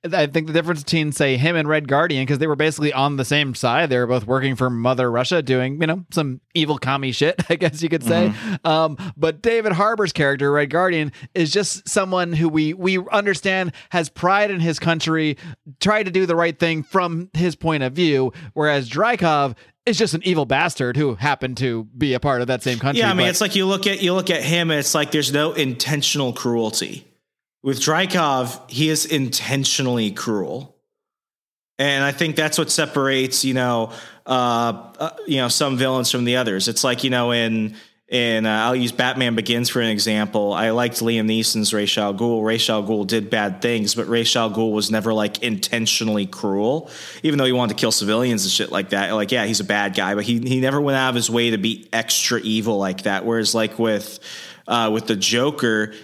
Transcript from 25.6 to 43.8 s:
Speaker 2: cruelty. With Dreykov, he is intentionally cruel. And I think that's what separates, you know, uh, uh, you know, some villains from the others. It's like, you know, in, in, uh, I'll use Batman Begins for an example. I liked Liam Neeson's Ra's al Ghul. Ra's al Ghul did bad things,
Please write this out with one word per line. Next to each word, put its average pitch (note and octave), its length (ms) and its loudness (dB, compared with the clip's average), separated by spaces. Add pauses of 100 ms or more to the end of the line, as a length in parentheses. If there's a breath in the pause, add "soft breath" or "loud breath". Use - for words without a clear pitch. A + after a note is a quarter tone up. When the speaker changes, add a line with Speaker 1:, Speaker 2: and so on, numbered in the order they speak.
Speaker 2:
cruelty. A#2 720 -4 (560)
With C3+ 180 -2
Dreykov, D#3 880 0
he D3 180 0
is D#3 160 0
intentionally C3 1080 0
cruel. G#2 680 -4 (1000)
And C#3 240 0
I C#3 100 0
think D#3 240 -2
that's D3+ 220 0
what D#3+ 120 -2
separates, C3+ 720 0
you C3 100 0
know, A#2+ 380 0 (340 loud breath)
uh, A#2 720 0
uh, D#3+ 120 -4 (160)
you D3 100 -2
know, B2 120 0
some C3+ 280 0
villains C3 340 0
from B2 140 0
the A#2+ 120 2
others. G2+ 300 0
It's A2+ 160 -2
like, B2 220 0
you C3 60 2
know, A#2+ 200 0
in, A2+ 460 0 (320 loud breath)
in, A2+ 380 0
uh, G#2+ 40 2
I'll A2 240 2
use A#2+ 160 0
Batman B2 460 0
Begins A#2 320 0
for B2 120 0
an A2+ 80 2
example. G#2+ 640 0
I G#2+ 180 0
liked A#2+ 260 0
Liam A2+ 300 0
Neeson's A2 460 0
Ra's G#2 240 0
al G2+ 180 0
Ghul. A2+ 280 0
Ra's A2+ 260 0
al A2 140 0
Ghul G#2 240 0
did G#2 240 -2
bad G2+ 320 -2
things, A#2 320 0